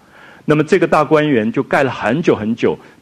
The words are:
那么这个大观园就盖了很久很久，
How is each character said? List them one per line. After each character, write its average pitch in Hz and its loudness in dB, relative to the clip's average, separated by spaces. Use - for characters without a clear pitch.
那 151 2
么 151 2
这 175 2
个 165 0
大 156 2
观 151 2
园 113 0
就 135 -2
盖 151 0
了 127 -2
很 110 -4
久 151 2
很 107 -4
久， 92 -2